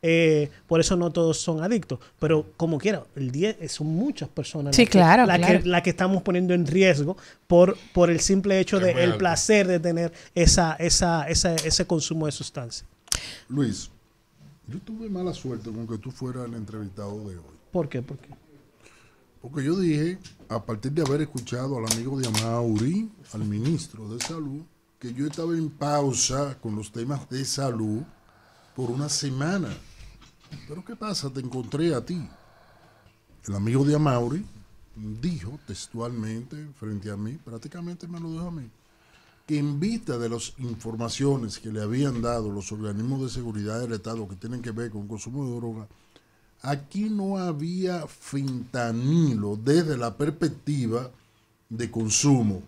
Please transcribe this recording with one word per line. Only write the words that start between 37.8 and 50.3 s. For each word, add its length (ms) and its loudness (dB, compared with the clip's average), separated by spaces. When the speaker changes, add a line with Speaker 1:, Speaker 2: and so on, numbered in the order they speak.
Speaker 4:
me 120 -12
lo 120 -10
dijo 160 -8
a 40 -8
mí, 180 -12
que 100 0
en 220 0
vista 380 -2
de 100 -2
las 320 -6
informaciones 1000 -2
que 140 -10
le 100 -4
habían 400 0
dado 300 -2
los 220 -8
organismos 480 -4
de 80 -4
seguridad 500 -4
del 140 -4
Estado 340 -6
que 80 -12
tienen 260 -10
que 100 -8
ver 200 -6
con 160 -10
consumo 420 -8
de 60 -6
droga, 320 -8
aquí 480 -4
no 280 -2
había 720 -2
fentanilo 1600 0
desde 340 4
la 180 -4
perspectiva 920 -2